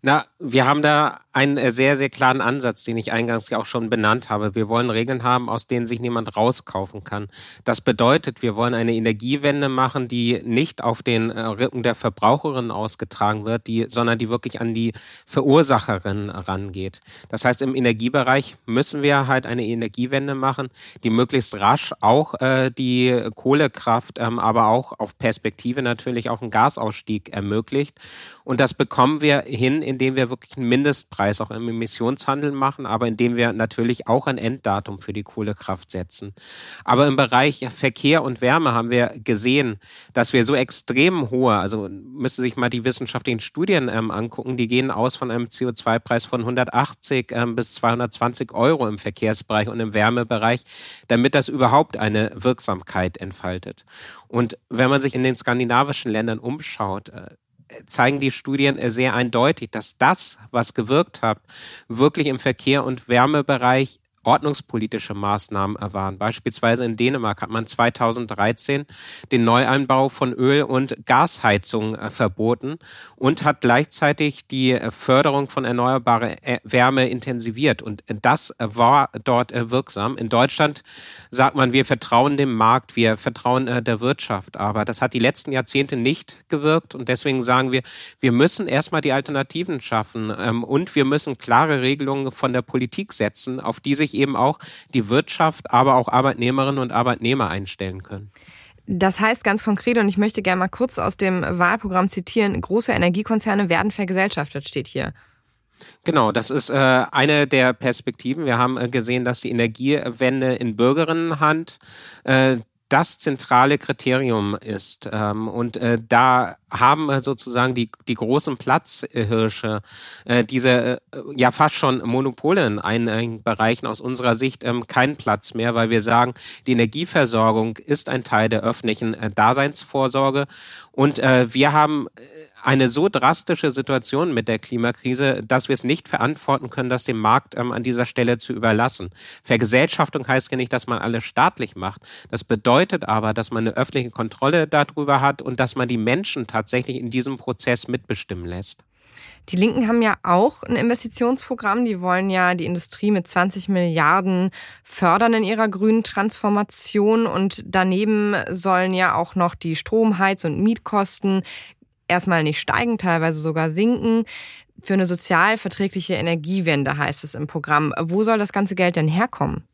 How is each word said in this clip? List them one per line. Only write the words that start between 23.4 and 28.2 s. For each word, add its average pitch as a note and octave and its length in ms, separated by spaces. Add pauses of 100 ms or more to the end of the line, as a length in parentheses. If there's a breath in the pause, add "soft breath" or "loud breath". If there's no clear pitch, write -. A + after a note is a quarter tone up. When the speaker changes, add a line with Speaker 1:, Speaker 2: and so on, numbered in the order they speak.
Speaker 1:
ähm, A#2 220
aber A2 260
auch A#2+ 320
auf G#2+ 180
Perspektive A#2+ 640
natürlich A#2+ 480
auch A#2 140
einen A#2 80
Gasausstieg A2 800
ermöglicht. A2 680 (460 loud breath)